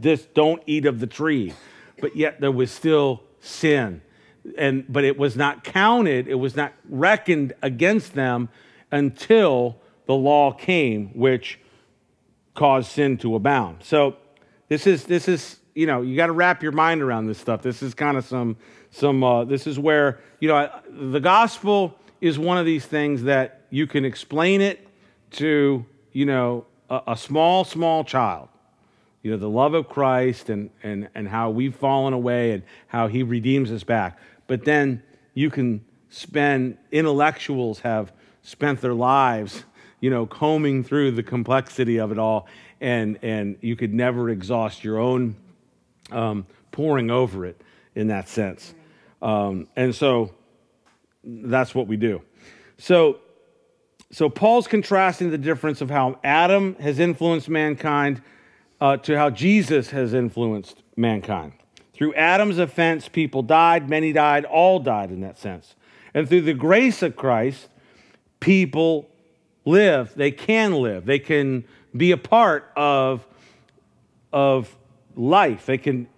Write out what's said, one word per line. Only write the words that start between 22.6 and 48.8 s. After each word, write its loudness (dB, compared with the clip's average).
these 0
things -2
that -2
you -2
can -2
explain 0
it -2
to, 0
you -2
know, -2
a, -4
a -4
small, 0
small -2
child, -4
you -6
know, -2
the -6
love 2
of -2
Christ -2
and, -6
and, -8
and -8
how -4
we've -2
fallen 0
away 0
and -6
how -2
he -2
redeems -2
us -8
back. -2
But -4
then 0
you -2
can -4
spend, -2
intellectuals 0
have -4
spent -4
their -2
lives, 0
you 0
know, -2
combing 0
through 0
the -4
complexity -2
of -4
it -4
all, -2
and, -2
and -6
you -4
could -4
never -2
exhaust -4
your -4
own, 0
um, -4
pouring -2
over -2
it -16
in -2
that -6
sense. -8